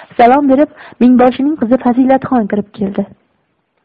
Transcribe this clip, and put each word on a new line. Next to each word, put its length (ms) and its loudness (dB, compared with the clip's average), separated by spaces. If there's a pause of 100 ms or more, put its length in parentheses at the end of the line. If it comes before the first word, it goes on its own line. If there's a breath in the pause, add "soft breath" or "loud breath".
(120 loud breath)
salom 340 2
berib, 240 2 (260 loud breath)
mingboshining 600 2
qizi 220 -2
Fazilatxon 680 -2
kirib 260 -6
keldi. 320 -6 (800)